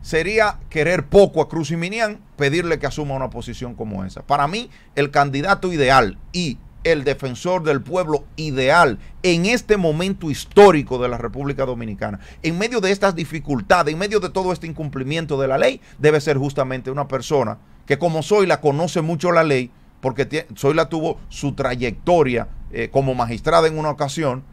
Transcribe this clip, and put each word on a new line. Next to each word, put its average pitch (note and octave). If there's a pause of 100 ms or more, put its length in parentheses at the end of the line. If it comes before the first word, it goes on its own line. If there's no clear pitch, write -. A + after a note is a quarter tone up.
sería G#3 (140)
querer D#3+
poco G3
a C#3+
Cruz D3+
y E3
Minian G#3 (160)
pedirle D#3
que C#3
asuma C#3
una C3
posición A#2
como G2+
esa. -
Para C#3+
mí, A3+ (240)
el C#3+
candidato D3+
ideal C3 (140)
y E3 (280)
el D#3
defensor C#3+
del C#3+
pueblo D#3 (100)
ideal C#3+ (220)
en F3
este A3
momento F3
histórico D3
de B2
la A#2+
República C3+
Dominicana, G#2+ (220)
en E3
medio A#3
de F#3+
estas G3
dificultades, D#3
en D#3+
medio G#3
de F3+
todo F#3
este E3
incumplimiento D3
de C3+
la C3
ley, B3+ (180)
debe D3+
ser D3
justamente C3
una C#3
persona C3 (280)
que, C#3
como D#3+
Zoila, F#3
conoce D#3
mucho E3+
la E3
ley, B2+ (300)
porque C3
tie-, D#3 (120)
Zoila D#3
tuvo D#3+
su -
trayectoria, B2+ (200)
eh, A#2
como C3+
magistrada D3
en D#3
una D3+
ocasión C#3